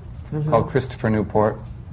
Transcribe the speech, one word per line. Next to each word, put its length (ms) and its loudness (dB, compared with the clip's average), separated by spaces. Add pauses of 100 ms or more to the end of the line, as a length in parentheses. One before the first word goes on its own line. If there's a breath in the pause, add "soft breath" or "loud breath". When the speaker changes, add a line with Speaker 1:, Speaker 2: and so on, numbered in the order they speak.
(320)
Speaker 1:
Mm-hmm. 180 -2
Speaker 2:
called 200 4
Christopher 400 0
Newport. 500 2 (340)